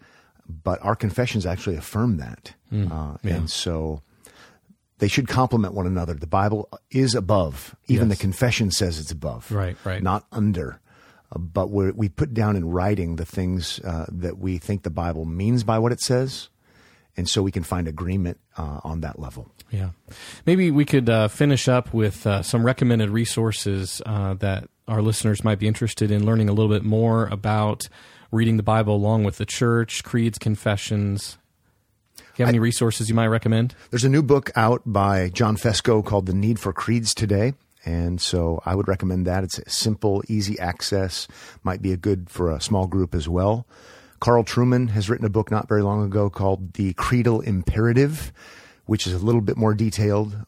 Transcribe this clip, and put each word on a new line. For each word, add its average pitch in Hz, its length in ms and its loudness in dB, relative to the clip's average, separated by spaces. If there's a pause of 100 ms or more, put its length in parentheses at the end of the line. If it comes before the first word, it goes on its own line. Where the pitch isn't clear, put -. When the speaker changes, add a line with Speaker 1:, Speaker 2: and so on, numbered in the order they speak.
(480)
Speaker 1:
but 82 340 -6
our 104 140 2
confessions 110 500 -2
actually 90 300 -4
affirm 107 420 -2
that. 58 360 -12 (180)
Speaker 2:
Mm, 104 200 -2
Speaker 1:
Uh, 76 320 -8
Speaker 2:
yeah. 90 120 0
Speaker 1:
and 82 140 -4
so 78 520 -6 (1000)
they 104 80 2
should - 200 0
complement 117 460 2
one 95 140 -2
another. 87 260 -2
The 76 140 -10
Bible 104 420 0 (220)
is 131 240 2
above. 92 600 0 (120)
Even 110 220 4
Speaker 2:
Yes. 98 80 2
Speaker 1:
the - 40 -8
confession 101 500 0
says 87 280 0
it's 73 120 -10
above. 76 400 -10
Speaker 2:
Right, 95 340 -2
right. 95 180 -6
Speaker 1:
Not 92 280 -2
under. 95 480 -2 (520)
Uh, - 80 -10
but 90 300 -2
we're, 98 240 2
we 104 160 0
put 143 240 -4
down 107 220 2
in 87 140 -2
writing 90 480 0
the 82 80 -6
things, 90 560 -4
uh, 80 280 -6
that 87 300 -6
we 95 180 -4
think 101 260 -6
the 95 60 -4
Bible 82 360 -4
means 101 380 0
by 113 160 0
what 117 120 2
it - 100 -6
says, 131 480 -2 (680)
and 87 140 -4
so 107 120 0
we 95 100 0
can 90 120 -4
find 87 240 -4
agreement, 87 520 -4 (180)
uh, 73 260 -8
on 80 180 -8
that 78 180 -10
level. 76 300 -14 (220)
Speaker 2:
Yeah. 95 200 -6 (540)
Maybe 180 260 4
we 147 120 4
could, 131 260 2
uh, 110 200 4
finish 143 400 2
up 123 240 2
with, 107 340 0
uh, 98 140 2
some 117 240 0
recommended 120 440 2
resources, 104 960 -2
uh, 98 300 -2
that 98 320 -2 (200)
our 110 140 0
listeners 107 440 0
might 107 140 2
be 104 80 0
interested 110 440 0
in 104 140 2
learning 110 240 4
a 101 40 2
little 107 180 4
bit 104 120 2
more 113 440 2
about 107 600 -2 (440)
reading 113 260 2
the 107 60 2
Bible 107 320 2
along 107 280 2
with 98 140 0
the 107 80 -4
church, 117 580 0
creeds, 117 340 0
confessions. 104 1000 -2 (800)
Do - 60 -20 (140)
you 123 80 2
have - 20 4
Speaker 1:
I - 20 4
Speaker 2:
any 120 100 4
resources 117 500 0
you 113 60 2
might 117 120 4
recommend? 113 480 2 (140)
Speaker 1:
There's 120 140 0
a 135 60 6
new 147 140 4
book 123 320 4
out 117 300 4
by 98 440 4
John 107 280 2
Fesko 110 480 2
called 101 200 0
The 92 80 -2
Need 107 260 2
for 98 120 -4
Creeds 117 420 0
Today, 107 400 0 (320)
and 85 360 -2
so 82 440 0
I 92 100 0
would 98 120 0
recommend 92 400 0
that. 92 160 0
It's - 240 -8
simple, 107 600 -2
easy 104 320 -2
access, 90 680 -4 (360)
might 92 180 -4
be 95 100 0
a 92 60 0
good 92 320 -2
for 87 220 -2
a 76 100 -4
small 95 260 0
group 92 280 -2
as 78 120 -4
well. 98 400 0 (520)
Carl 120 240 6
Trueman 123 480 2
has 101 180 0
written 113 160 0
a 107 40 2
book 104 220 0
not 107 160 0
very 107 140 2
long 104 220 2
ago 101 260 2
called 95 440 -2
The 95 200 -2
Creedal 117 480 2
Imperative, 117 920 2 (540)
which 107 220 0
is 90 60 -2
a 90 120 -2
little 117 160 4
bit 98 160 -2
more 110 160 4
detailed, 104 640 0 (120)